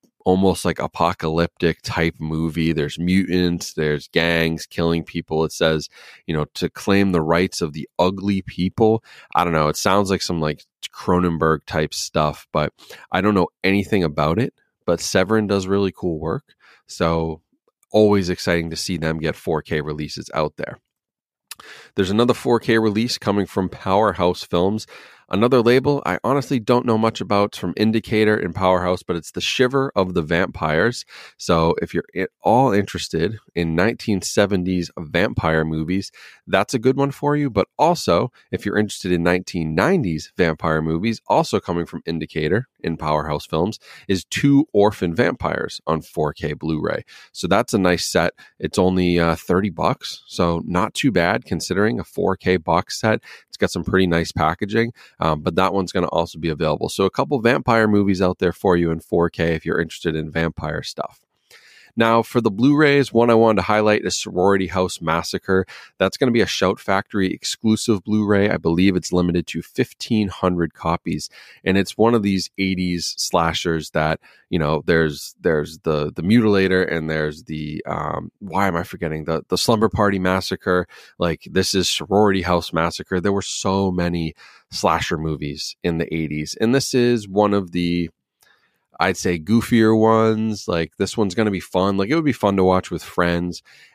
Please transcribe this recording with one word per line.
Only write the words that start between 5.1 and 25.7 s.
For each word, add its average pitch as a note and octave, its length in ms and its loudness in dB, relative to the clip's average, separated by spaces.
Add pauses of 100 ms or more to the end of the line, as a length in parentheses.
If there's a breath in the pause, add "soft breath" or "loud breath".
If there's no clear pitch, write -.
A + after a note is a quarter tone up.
It D2+ 80 -2
says, D#2+ 380 0 (360 loud breath)
you E2+ 80 -4
know, D2+ 200 -2
to F2 160 -4
claim G2 420 0
the E2+ 100 2
rights E2+ 380 0
of D#2 140 -4
the D2+ 160 -12 (100)
ugly F#2+ 440 0
people. A2 600 0 (320 loud breath)
I F2 80 2
don't F2 80 0
know. D#2 160 2
It D2+ 80 -2
sounds G2 340 2
like F#2 120 0
some, F2 180 -4
like, D2+ 240 -4 (320)
Cronenberg E2 720 0
type D#2 260 -2
stuff, - 600 -4
but D2+ 200 -2 (400 loud breath)
I F#2+ 100 0
don't G#2 120 2
know F2+ 140 2 (160)
anything G2 400 2
about D#2 340 0
it. B2 160 -2 (320)
But F2 140 0
Severin G2+ 480 0
does G2 180 -2
really G2 260 0
cool E2+ 280 -6
work. F2 340 -8 (320 soft breath)
So E2 560 -2 (500)
always G2+ 380 4
exciting E2+ 400 -2
to D#2+ 60 -8
see F2+ 220 -6
them D#2+ 200 -2
get D#2 180 -4
four D#2 280 -6
K D#2 180 -4
releases D2+ 540 -10
out D2+ 220 -2
there. - 220 -10 (1160 loud breath)
There's F#2+ 160 0
another A#2+ 240 2
four A#2+ 240 0
K A#2 180 2
release A2 400 0
coming G2+ 300 0
from F#2+ 220 -2
Powerhouse F#2+ 760 0
Films. G2 420 -2 (440 loud breath)
Another A#2+ 320 4
label C3 440 2